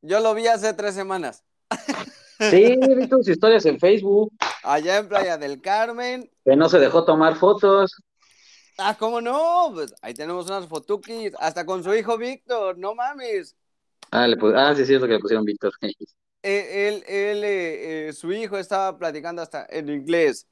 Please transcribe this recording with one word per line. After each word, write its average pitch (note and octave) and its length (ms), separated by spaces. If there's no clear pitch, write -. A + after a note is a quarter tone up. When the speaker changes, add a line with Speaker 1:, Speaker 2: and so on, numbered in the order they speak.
Speaker 1:
Yo F3 200
lo A3 120
vi A3+ 140
hace A3 260
tres G3+ 220
semanas. F#3+ 480
<laughs> - 500
Speaker 2:
Sí, G#3+ 260
vi B3+ 100
tus B3+ 220
historias F#3+ 360
en D#3 140
Facebook. G3+ 520
Speaker 1:
Allá D3+ 340
en G#3 100
Playa F#3 300
del C#3+ 240
Carmen. A#3 680
Speaker 2:
Que C3 120
no D#3 140
se F3 100
dejó D3+ 260
tomar D#3+ 300
fotos. G3 600
Speaker 1:
Ah, G3+ 200
¿cómo A#3 240
no? D#4+ 520
Pues D#3 280
ahí A#2+ 120
tenemos E3 360
unas G3 180
fotuquis, G3+ 720
hasta E3 260
con F#3 180
su F#3+ 100
hijo A3+ 240
Víctor, A3+ 600
no G3+ 160
mames. A#3+ 600
Speaker 2:
Ah, A#2+ 180
le A2+ 100
pu-, G#2+ 200
ah, C#3+ 180
sí, C#3+ 60
es B2+ 60
cierto C3+ 200
que A2+ 60
le G#2+ 60
pusieron G#2+ 260
Víctor. G#2 260
<laughs> - 340
Speaker 1:
Eh, G3+ 440
él, G#3 200
él, G#3 360
eh, D#3+ 680
eh, D3+ 40
su E3 180
hijo G3+ 260
estaba F#3+ 400
platicando E3+ 460
hasta D#3 260
en D3 200
inglés D3 640